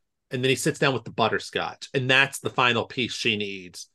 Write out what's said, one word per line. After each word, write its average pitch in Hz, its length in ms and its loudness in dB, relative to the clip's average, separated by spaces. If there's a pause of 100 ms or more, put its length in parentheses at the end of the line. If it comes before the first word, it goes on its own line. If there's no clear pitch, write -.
(300)
And 127 140 -2
then 131 60 4
he 131 60 4
sits 147 220 -2
down 143 160 4
with 113 100 -6
the 107 80 -10
butterscotch, 98 840 -2
and 131 160 0
that's 135 300 4
the 113 100 -4
final 120 360 2
piece 117 280 -4
she 113 220 0
needs, 98 580 -10